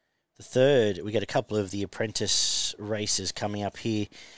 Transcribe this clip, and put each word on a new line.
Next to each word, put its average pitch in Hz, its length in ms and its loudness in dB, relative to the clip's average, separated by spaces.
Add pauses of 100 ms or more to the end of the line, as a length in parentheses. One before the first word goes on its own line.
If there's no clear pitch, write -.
(360)
The - 60 -20
third, 123 600 4
we 104 80 -6
get 107 100 0
a 101 40 -4
couple 117 300 -2
of 98 140 0
the 101 120 -4
apprentice - 960 -2
races 104 520 -2
coming 104 320 -4
up 98 160 -4
here, 107 280 -2 (320)